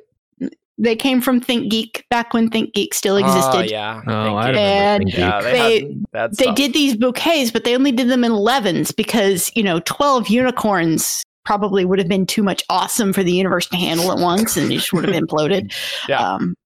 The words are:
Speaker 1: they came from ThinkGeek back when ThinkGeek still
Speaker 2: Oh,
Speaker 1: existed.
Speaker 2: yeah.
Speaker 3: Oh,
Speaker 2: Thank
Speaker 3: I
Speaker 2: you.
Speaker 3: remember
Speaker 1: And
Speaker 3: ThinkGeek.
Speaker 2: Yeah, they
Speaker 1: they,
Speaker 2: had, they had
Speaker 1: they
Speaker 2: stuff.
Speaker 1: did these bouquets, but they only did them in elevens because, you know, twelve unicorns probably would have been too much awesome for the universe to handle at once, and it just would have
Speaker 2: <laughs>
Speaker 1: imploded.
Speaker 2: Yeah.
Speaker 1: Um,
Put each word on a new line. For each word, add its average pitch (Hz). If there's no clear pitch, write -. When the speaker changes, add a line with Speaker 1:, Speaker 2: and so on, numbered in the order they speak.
Speaker 1:
they 226
came 254
from 254
ThinkGeek 226
back 233
when 226
ThinkGeek 220
still 196
Speaker 2:
Oh, -
Speaker 1:
existed. 131
Speaker 2:
yeah. 107
Speaker 3:
Oh, 117
Speaker 2:
Thank 107
Speaker 3:
I 117
Speaker 2:
you. 131
Speaker 3:
remember 208
Speaker 1:
And 101
Speaker 3:
ThinkGeek. 92
Speaker 2:
Yeah, 104
they 120
Speaker 1:
they, 254
Speaker 2:
had, 226
they -
had 196
Speaker 1:
they 262
Speaker 2:
stuff. 240
Speaker 1:
did 277
these 277
bouquets, 254
but 226
they 240
only 269
did 240
them 247
in 233
elevens 202
because, 196
you 226
know, 175
twelve 269
unicorns 202
probably 202
would 190
have 185
been 190
too -
much 190
awesome 190
for 196
the 175
universe 180
to 180
handle 175
at -
once, 180
and 143
it -
just -
would 160
have 190
Speaker 2:
<laughs> 156
Speaker 1:
imploded. 143
Speaker 2:
Yeah. 135
Speaker 1:
Um, 175